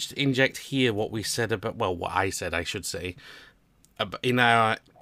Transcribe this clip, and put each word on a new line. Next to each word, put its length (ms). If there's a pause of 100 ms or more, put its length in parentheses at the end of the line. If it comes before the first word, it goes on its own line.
(160)
inject 420
here 360
what 160
we 120
said 300
about, 240
well, 180
what 180
I 180
said, 240
I 100
should 220
say, 280 (880)
ab-, 220
in 160
our 400 (240)